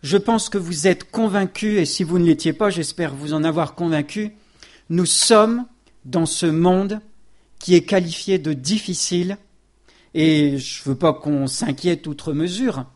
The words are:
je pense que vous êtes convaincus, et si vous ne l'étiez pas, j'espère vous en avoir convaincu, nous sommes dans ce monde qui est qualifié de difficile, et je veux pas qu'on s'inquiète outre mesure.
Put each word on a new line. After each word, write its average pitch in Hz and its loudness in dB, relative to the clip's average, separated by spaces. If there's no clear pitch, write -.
je 143 0
pense 214 2
que 202 -4
vous 170 -2
êtes - 0
convaincus, 208 0
et 190 4
si - -4
vous 170 0
ne 175 4
l'étiez 160 2
pas, 214 0
j'espère 165 -4
vous 147 -8
en 156 -2
avoir 160 -2
convaincu, 170 -2
nous 175 2
sommes 233 4
dans 165 -2
ce - -2
monde 185 2
qui 180 4
est 165 6
qualifié 185 0
de 151 -4
difficile, 175 -4
et 151 4
je - -10
veux 135 -2
pas 160 2
qu'on 139 -2
s'inquiète 160 -2
outre 151 -8
mesure. 175 -2